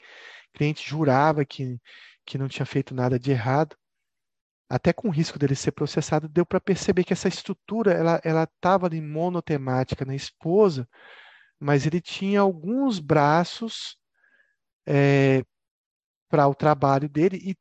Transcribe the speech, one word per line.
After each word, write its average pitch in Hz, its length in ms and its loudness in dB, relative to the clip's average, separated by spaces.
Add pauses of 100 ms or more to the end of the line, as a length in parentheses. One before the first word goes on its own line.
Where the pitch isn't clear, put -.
(480)
o - 80 -20
cliente 147 320 -2
jurava 147 540 2
que, 127 340 -6 (480)
que - 120 -8
não 135 100 -2
tinha 131 180 -6
feito 139 300 -4
nada 127 240 0
de 123 100 -4
errado, 135 460 0 (920)
até 143 240 0
com - 160 -4
o - 20 0
risco 156 260 -2
dele 139 180 0
ser - 180 -4
processado, 156 560 -4
deu 165 160 0
pra 185 140 -2
perceber 180 440 0
que - 80 -8
essa 190 160 -2
estrutura, 202 640 -2
ela, 170 320 2
ela 160 240 0 (140)
tava 185 260 2
ali 160 140 -6
monotemática 151 1040 -4
na 135 100 -6
esposa, 160 720 0 (720)
mas 143 260 2
ele 160 140 0
tinha 196 400 -2
alguns 202 580 0
braços, 156 1000 0 (920)
é, 139 560 4 (840)
pra 147 180 4
o 139 80 0
trabalho 147 540 2
dele, 170 340 0
e 190 180 -6